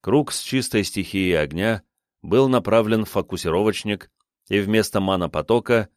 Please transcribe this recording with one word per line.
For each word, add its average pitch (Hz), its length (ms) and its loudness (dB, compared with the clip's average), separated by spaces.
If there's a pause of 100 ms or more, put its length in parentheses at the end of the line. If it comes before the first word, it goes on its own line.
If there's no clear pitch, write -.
Круг 135 320 0
с - 80 -6
чистой 120 440 -2
стихией 92 540 -2
огня 87 440 -2 (400)
был 127 260 2
направлен 110 560 2
в - 60 -12
фокусировочник, 95 1000 -2 (380)
и 104 120 2
вместо 104 400 0
мана-потока 95 960 0